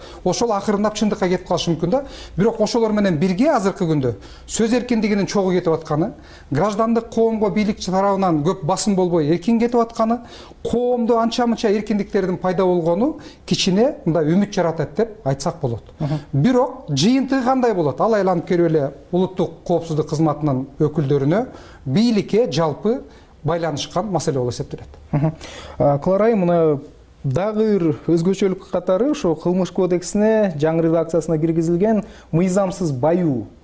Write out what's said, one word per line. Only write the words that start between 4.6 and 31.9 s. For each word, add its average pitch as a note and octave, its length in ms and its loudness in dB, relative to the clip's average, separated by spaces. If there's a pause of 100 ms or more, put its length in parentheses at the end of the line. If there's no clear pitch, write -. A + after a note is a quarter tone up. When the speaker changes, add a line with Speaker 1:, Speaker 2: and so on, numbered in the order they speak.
Speaker 1:
эркиндигинин G#3+ 520 0
чогуу F#3+ 260 0
кетип F3 180 0
атканы, D#3 400 -2 (400)
граждандык A3+ 640 0
коомго A3+ 360 2
бийлик G#3 280 0
тарабынан F#3+ 640 0
көп F#3 240 -2
басым F#3 300 0
болбой E3+ 340 2
эркин G#3+ 300 2
кетип A#3+ 180 0
атканы, A3+ 400 0 (460)
коомдо A#3+ 560 0
анча-мынча A#3 500 0
эркиндиктердин G3 680 -2
пайда F#3 280 0
болгону F3+ 540 0 (260)
кичине G#3 480 2 (100)
мындай D#3+ 300 2
үмүт G3+ 180 2
жаратат E3 440 -2
деп A3 280 -4
айтсак C3+ 380 -4
болот. A2+ 220 -4 (160)
Speaker 2:
Мгм. D3+ 180 -2 (140)
Speaker 1:
Бирок B3 580 0
жыйынтыгы B3 540 2
кандай B3 280 2
болот? D#3 280 0
Ал A3 140 2
айланып F#3 340 0
келип E3+ 180 4
эле D#3 240 0 (220)
улуттук F3+ 520 -2
коопсуздук E3 460 -2
кызматынын D3 560 0 (140)
өкүлдөрүнө, D3+ 640 2 (400)
бийликке G#3 640 2
жалпы E3 500 -2 (420)
байланышкан E3 640 -4
маселе D#3 280 -2
болуп B2 140 0
эсептелет. - 360 -10 (240)
Speaker 2:
Мгм. C#3 200 0 (460)
А, C#3+ 200 2
Клара F#3+ 260 2
айым, A3+ 160 2
мына E3 400 2 (440)
дагы G#3 540 0
бир E3 180 0 (100)
өзгөчөлүк F#3 640 0
катары F#3 420 0
ошо G#3 220 0
Кылмыш F3+ 380 -2
кодексине G3+ 840 0
жаңы D#3+ 240 2
редакциясына E3 560 0
киргизилген E3+ 640 0 (280)